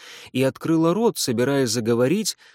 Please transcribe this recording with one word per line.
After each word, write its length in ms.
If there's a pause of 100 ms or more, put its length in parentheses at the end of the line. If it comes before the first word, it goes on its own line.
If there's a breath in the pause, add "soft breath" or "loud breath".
(320 loud breath)
и 100
открыла 540
рот, 240
собираясь 500
заговорить, 680 (200 soft breath)